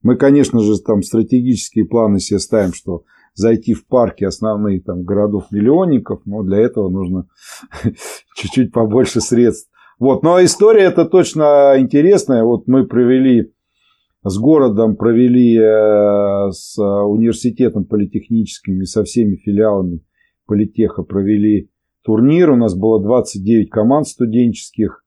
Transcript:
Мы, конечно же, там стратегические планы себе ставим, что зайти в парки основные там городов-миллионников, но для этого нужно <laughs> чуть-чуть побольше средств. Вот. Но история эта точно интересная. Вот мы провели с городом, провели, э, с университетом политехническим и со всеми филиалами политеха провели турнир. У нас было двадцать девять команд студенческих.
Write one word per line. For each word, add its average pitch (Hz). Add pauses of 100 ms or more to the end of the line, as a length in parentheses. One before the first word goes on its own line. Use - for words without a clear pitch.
Мы, 120
конечно 139
же, 104
там 104
стратегические 113
планы 107
себе 95
ставим, 98
что - (300)
зайти 113
в -
парки 117
основные 104
там 90
городов-миллионников, 104
но 101
для 98
этого 110
нужно 92 (580)
<laughs> -
чуть-чуть 113
побольше 113
средств. 117 (300)
Вот. 131
Но 175
история 208
эта 175
точно 147
интересная. 143
Вот 117
мы 131
провели 123 (720)
с 98
городом, 113
провели, 120
э, 104
с -
университетом 107
политехническим 104
и 95
со 101
всеми 101
филиалами 101 (460)
политеха 107
провели 104 (340)
турнир. 147
У 127
нас 110
было 104
двадцать 107
девять 110
команд 127
студенческих. 113